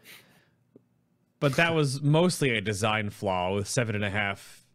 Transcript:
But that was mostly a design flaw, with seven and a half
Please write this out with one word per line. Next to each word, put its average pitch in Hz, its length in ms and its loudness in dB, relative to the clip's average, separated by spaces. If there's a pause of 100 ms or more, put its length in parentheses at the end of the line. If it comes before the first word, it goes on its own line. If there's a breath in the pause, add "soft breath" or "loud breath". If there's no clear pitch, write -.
(1400 soft breath)
But 143 160 2
that 170 180 2
was 143 280 0
mostly 151 500 2
a 110 100 0
design 107 480 -2
flaw, 92 460 -2
with 101 120 -2
seven 110 280 -2
and 104 80 -4
a 104 60 -2
half 101 640 -4